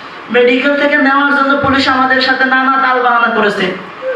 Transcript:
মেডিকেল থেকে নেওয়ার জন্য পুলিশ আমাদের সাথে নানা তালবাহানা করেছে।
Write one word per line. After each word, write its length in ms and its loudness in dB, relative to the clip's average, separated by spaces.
মেডিকেল 500 2
থেকে 160 2
নেওয়ার 380 2
জন্য 220 0
পুলিশ 300 0
আমাদের 340 0
সাথে 240 0
নানা 420 0
তালবাহানা 480 0
করেছে। 420 -2